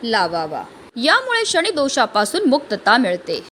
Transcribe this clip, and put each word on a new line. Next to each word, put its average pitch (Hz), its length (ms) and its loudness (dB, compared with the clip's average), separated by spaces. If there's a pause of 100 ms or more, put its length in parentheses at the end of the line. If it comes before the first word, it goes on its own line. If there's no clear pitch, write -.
लावावा. 165 580 -2 (340)
यामुळे 453 500 0
शनी 349 240 0
दोषापासून 277 760 0
मुक्तता 233 480 2
मिळते. 180 420 0 (140)